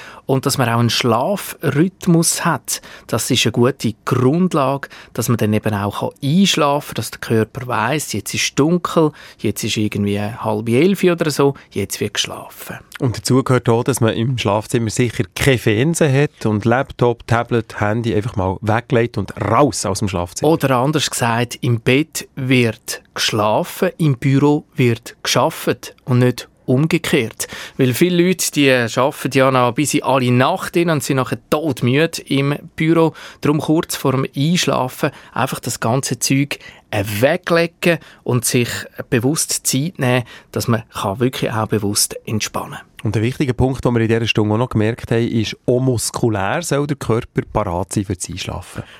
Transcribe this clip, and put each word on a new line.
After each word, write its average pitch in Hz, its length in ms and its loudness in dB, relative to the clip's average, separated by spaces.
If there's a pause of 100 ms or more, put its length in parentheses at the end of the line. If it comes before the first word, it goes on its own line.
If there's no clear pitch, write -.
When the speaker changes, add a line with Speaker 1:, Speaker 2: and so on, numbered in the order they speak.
(260)
Speaker 1:
und 135 200 0
dass 139 120 -2
man 127 100 2
auch 117 120 2
einen 117 100 4
Schlafrhythmus 160 1500 0
hat. - 380 -2 (240)
Das - 260 -2
ist 117 140 2
eine 110 80 0
gute 120 400 2 (100)
Grundlage, 139 840 2 (240)
dass 117 160 -2
man 117 80 2
dann 107 160 2
eben 107 200 0
auch 101 380 -4 (100)
einschlafen 147 680 2
kann, - 80 -12
dass - 160 -6
der - 100 -14
Körper 117 460 -2
weiss, 120 440 -2
jetzt - 220 -6
ist - 260 -2
dunkel, 160 520 2 (260)
jetzt - 260 -4
ist 110 140 -4
irgendwie 101 420 0
halb 107 480 -4
elf 156 360 4
oder 170 260 2
so, 139 240 2 (180)
jetzt - 300 -4
wird 104 140 -4
geschlafen. - 640 -8 (200)
Speaker 2:
Und 120 200 -2
dazu 127 220 2
gehört 123 280 2
auch, 117 140 2
dass 123 180 -2
man 113 140 2
im 117 220 -2
Schlafzimmer 107 520 0
sicher 117 340 0 (120)
kein 131 240 2
Fernsehen 135 640 2
hat - 220 -4
und 107 200 0
Laptop, 120 600 0
Tablet, 117 520 -2
Handy 110 340 0
einfach 104 220 -2
mal 92 260 0
weglegt 117 560 0
und 98 220 -6
raus 110 460 2
aus 98 140 -2
dem 104 100 -2
Schlafzimmer. 92 420 -2
Speaker 1:
Oder 151 200 0
anders 135 380 0
gesagt, 117 520 -2
im 120 180 0
Bett 135 560 0
wird 127 640 0 (120)
geschlafen, 120 840 0
im 147 200 2
Büro 143 480 2 (100)
wird 120 480 0
geschafft - 720 -2 (100)
und 123 140 2
nicht 123 300 0 (160)
umgekehrt. 143 840 0 (300)
Weil 127 160 2
viele 175 320 4
Leute, 180 260 0
die 143 200 4
arbeiten 127 600 0
ja 135 200 4
noch 123 220 2
bis 147 200 -2
in 147 100 0
alle 127 280 2
Nacht 139 420 0
hin 175 160 2
und 151 140 0
sind 139 140 0
nachher 123 220 -2 (100)
todmüde 151 760 0
im 143 320 -2 (200)
Büro. 160 380 2 (280)
Darum 151 180 0
kurz 160 360 0
vor 135 180 -2
dem 135 120 0 (100)
Einschlafen 139 760 0 (220)
einfach 131 260 -4
das - 200 -8
ganze 127 400 -2
Zeug 139 400 -2 (320)
weglegen 160 1080 0 (240)
und 123 220 0
sich 120 240 0 (400)
bewusst 131 580 -2
Zeit 143 320 -2
nehmen, 127 240 2 (280)
dass 107 180 -4
man 113 200 0
kann 101 300 -6
wirklich 123 320 -2
auch 110 160 -2
bewusst 101 480 -2 (100)
entspannen - 520 -6
kann. - 40 -18 (220)
Speaker 2:
Und 107 120 -2
der 110 60 0
wichtige 127 320 0
Punkt, 131 320 0
den 123 80 2
wir 117 80 2
in 113 60 2
dieser 113 180 0
Stunde 107 300 0
auch - 20 2
noch 123 120 -2
gemerkt 110 420 -2
haben, 117 160 2
ist, - 280 -2 (120)
auch 123 120 2
muskulär 117 840 0
soll 143 240 -2
der 143 100 -4
Körper - 460 -2 (100)
parat 95 400 -2
sein 101 120 0
für 98 100 -4
das - 120 -8
Einschlafen. 87 560 -10 (160)